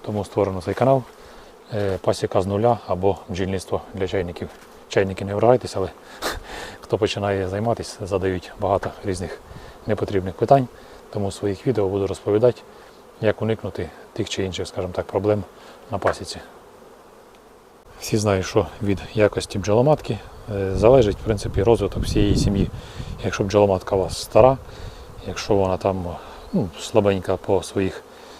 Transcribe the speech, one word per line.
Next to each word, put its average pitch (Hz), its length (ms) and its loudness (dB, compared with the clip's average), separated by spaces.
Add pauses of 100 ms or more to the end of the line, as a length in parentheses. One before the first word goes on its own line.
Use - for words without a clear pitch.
тому 104 240 -4
створено 95 360 0
цей 98 120 -4
канал. 131 300 4 (680)
Е, 101 240 -2
пасіка - 440 0
з 90 40 -2
нуля 104 320 2 (100)
або 92 300 0 (120)
бджільництво 95 520 -4 (120)
для 98 140 -4
чайників. 92 420 -6 (400)
Чайники, 98 360 0
не 98 100 -4
вражайтесь, 113 400 4
але 95 140 -2 (460)
<laughs> - 460 -14
хто - 160 -2
починає 101 500 0
займатися, 107 540 -2
задають 92 580 -2
багато 98 320 0 (120)
різних 90 360 -6 (480)
непотрібних 95 460 0
питань. 127 340 4 (420)
Тому 101 180 -4
в 98 60 -6
своїх 101 340 -4
відео 107 200 2
буду 98 200 -2
розповідати, 107 540 2 (600)
як 107 200 0
уникнути 104 480 -4 (240)
тих - 160 -4
чи 101 140 -4
інших, 90 240 -6
скажімо 90 280 -6
так, - 100 -4
проблем 104 380 0 (480)
на 101 60 -2
пасіці. 92 400 -4 (1600)
Всі - 180 -2
знають, 98 280 2
що 101 220 2 (140)
від 101 180 0 (140)
якості - 460 2
бджоломатки, 117 580 2 (380)
е, 98 200 -2
залежить, 107 420 8
в - 60 -14
принципі, 101 400 -2
розвиток 101 400 2
всієї - 320 2
сім'ї. 98 340 2 (540)
Якщо 101 200 -2
бджоломатка 101 520 4
у 98 40 2
вас 92 220 -4
стара, 127 360 6 (720)
якщо 95 280 -2
вона 92 220 2
там, 92 280 -2 (480)
ну, 113 160 0 (100)
слабенька 98 580 2
по 95 260 0
своїх, - 400 -2 (360)